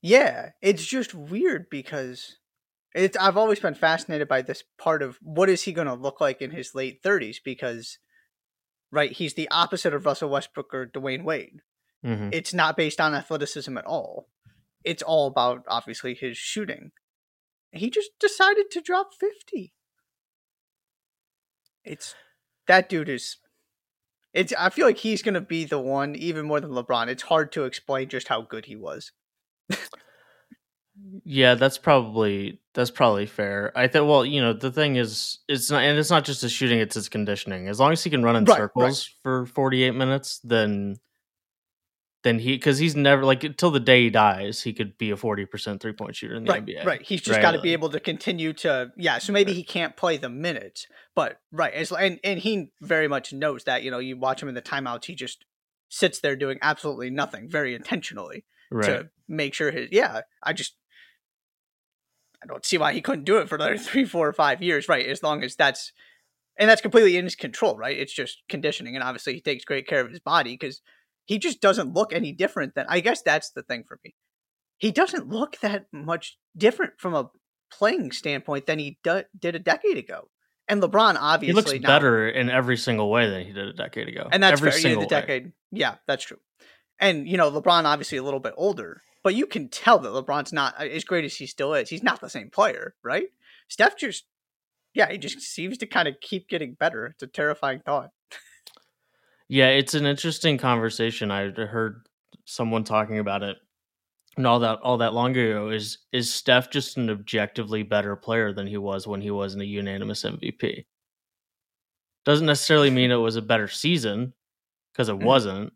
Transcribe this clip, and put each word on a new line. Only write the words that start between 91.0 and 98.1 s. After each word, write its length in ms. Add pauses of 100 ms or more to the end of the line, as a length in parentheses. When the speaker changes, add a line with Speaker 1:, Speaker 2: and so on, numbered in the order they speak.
Speaker 1:
great 200
as 120
he 100
still 280
is, 160
he's 120
not 180
the 100
same 180
player, 540
right? 260 (400)
Steph 300
just, 260 (680)
yeah, 160
he 80
just 220
seems 380
to 80
kinda 340
keep 280
getting 260
better. 320
It's 160
a 40
terrifying 540
thought. 320 (1400)